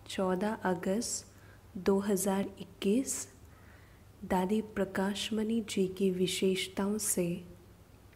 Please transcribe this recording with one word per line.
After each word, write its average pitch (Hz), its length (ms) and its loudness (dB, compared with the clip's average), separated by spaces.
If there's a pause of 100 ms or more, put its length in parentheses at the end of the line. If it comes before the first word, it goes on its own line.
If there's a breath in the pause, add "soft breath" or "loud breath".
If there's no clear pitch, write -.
चौदह 190 460 0
अगस्त 190 800 -2 (440 loud breath)
दो 196 220 4
हज़ार 196 500 0 (100)
इक्कीस, - 680 0 (1000 soft breath)
दादी 190 360 2
प्रकाशमणि 208 1080 0
जी 190 180 2
की 190 240 2
विशेषताओं 190 840 0
से 175 480 0 (720 loud breath)